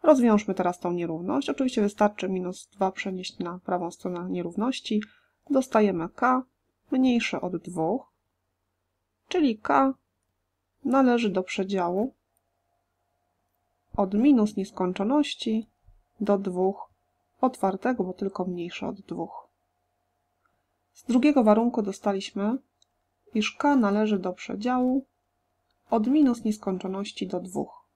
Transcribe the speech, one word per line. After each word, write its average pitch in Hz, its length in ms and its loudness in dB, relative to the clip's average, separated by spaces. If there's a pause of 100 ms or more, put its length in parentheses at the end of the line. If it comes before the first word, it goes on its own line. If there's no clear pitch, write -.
Rozwiążmy 240 520 6
teraz 180 260 -2
tą 175 120 -4
nierówność. 175 580 -4
Oczywiście 254 320 0
wystarczy 208 460 0
minus 185 400 -6
dwa 190 240 -2
przenieść 185 460 -10
na 175 200 -8
prawą 180 320 -4
stronę 180 400 -8
nierówności. 202 720 -4 (480)
Dostajemy 208 580 2
k 254 340 0 (480)
mniejsze 254 500 2
od 180 160 -6
dwóch, 175 560 -4 (1160)
czyli 277 300 2
k 269 360 2 (920)
należy 240 460 4
do 185 120 -2
przedziału 190 720 -4 (1800)
od 196 180 0
minus 214 420 4
nieskończoności 220 1080 -2 (540)
do 202 180 2
dwóch 190 520 -2 (500)
otwartego, 233 640 -2
bo 185 80 -6
tylko 190 320 -6
mniejsze 180 420 -8
od 196 140 -8
dwóch. - 480 -12 (1500)
Z - 100 -20
drugiego 254 400 4
warunku 220 380 4
dostaliśmy, 202 760 -4 (760)
iż 214 180 -2
k 285 240 2
należy 214 420 2
do 180 140 -4
przedziału 254 760 -2 (840)
od 220 160 2
minus 262 380 4
nieskończoności 196 840 -4
do 185 140 -4
dwóch. 180 440 -10 (120)